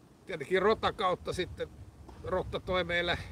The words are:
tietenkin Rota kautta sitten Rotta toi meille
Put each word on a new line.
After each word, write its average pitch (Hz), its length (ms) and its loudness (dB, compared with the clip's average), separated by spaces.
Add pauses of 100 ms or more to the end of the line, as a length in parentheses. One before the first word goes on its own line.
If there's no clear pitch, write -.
(260)
tietenkin 180 360 0
Rota 196 320 4
kautta 175 400 0
sitten 165 360 -4 (540)
Rotta 170 360 -2
toi 185 240 0
meille 175 340 2 (140)